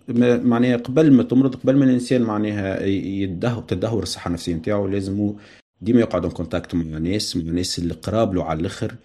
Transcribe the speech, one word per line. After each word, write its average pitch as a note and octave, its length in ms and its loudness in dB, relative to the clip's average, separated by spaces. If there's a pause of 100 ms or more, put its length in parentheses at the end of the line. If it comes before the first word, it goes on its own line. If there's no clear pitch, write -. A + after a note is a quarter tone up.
ما-، A#2+ 280 4
معناها B2 400 2
قبل C#3 360 4
ما A#2+ 100 8
تمرض، B2+ 320 2
قبل C3+ 220 2
ما C#3 80 6
الإنسان B2 380 2
معناها G#2 640 -2
ي-، G2 380 -2
يتدهور، G2 400 -2
تدهور G#2 400 -2
الصحة - 260 -8
النفسية F2 260 -4
نتاعو، G2+ 320 -2
لازم G2 320 -4
هو G#2 160 0 (460)
ديما A#2 200 4
يقعد F2+ 240 0
ان E2+ 60 -2
كونتاكت E2+ 440 -6
مع D#2+ 240 -4
ناس، F#2 380 -4
مع E2 160 -4
ناس F2+ 260 -4
اللي E2+ 160 -4
قراب G#2 400 -2
له E2 100 -2
على D#2+ 160 -4
الآخر، G2+ 340 -6 (100)